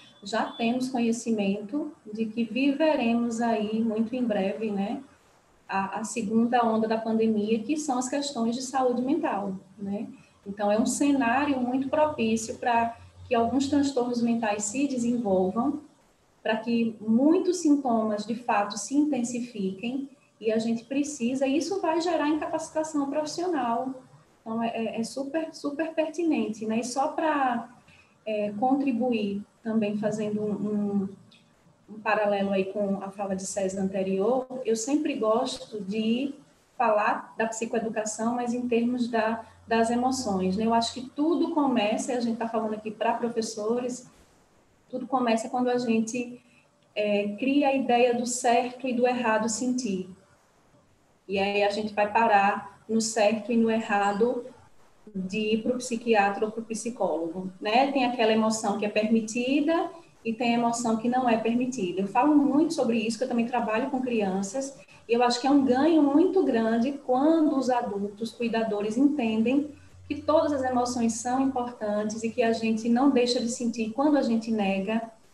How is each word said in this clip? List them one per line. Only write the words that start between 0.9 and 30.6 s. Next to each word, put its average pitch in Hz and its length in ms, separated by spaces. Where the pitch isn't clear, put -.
de 220 140
que 233 180
viveremos 240 960
aí 220 440
muito 226 320
em 247 100
breve, 208 460
né, 202 320
a, 196 300
a 226 40
segunda 233 600
onda 220 240
da 220 100
pandemia, 220 680
que 302 140
são 254 220
as 254 100
questões 240 460
de 269 80
saúde 254 400
mental, 233 560
né? 202 300
Então, 202 260
é 214 80
um - 80
cenário 277 720
muito 254 280
propício 233 680
pra 233 400
que 247 100
alguns 233 320
transtornos 254 560
mentais 226 400
se 277 240
desenvolvam, 233 960
pra 220 160
que 233 420
muitos 294 600
sintomas, 226 640
de 233 100
fato, 202 400
se - 200
intensifiquem, 240 1120
a 220 80
gente 226 260
precisa, 269 600
e 269 100
isso 359 240
vai 330 200
gerar 320 260
incapacitação 311 840
profissional. 277 840
Então, 226 200
é, 226 80
é, 226 300
é 226 40
super, 277 500
super 311 400
pertinente, 294 720
né? 220 140
E - 40
só 277 260
pra, 285 600
é, 208 340
contribuir 247 840
também, 208 340
fazendo 214 440
um, 208 100
um, 202 580